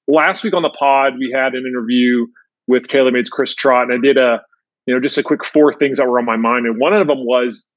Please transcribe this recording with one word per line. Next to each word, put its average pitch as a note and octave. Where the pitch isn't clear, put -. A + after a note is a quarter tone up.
last D#3
week G#3+
on F3
the D#3
pod, C3+
we B2+
had C3
an B2+
interview B2
with B2
TaylorMade's B2+
Chris -
Trott, B2+
and B2
I B2
did C3
a, A#2+
you B2+
know, B2+
just C3
a C#3+
quick D3+
four D3+
things C#3
that C3
were B2
on A#2+
my A2+
mind. A#2
And A2+
one D#3+
of G3+
them C3+
was, B2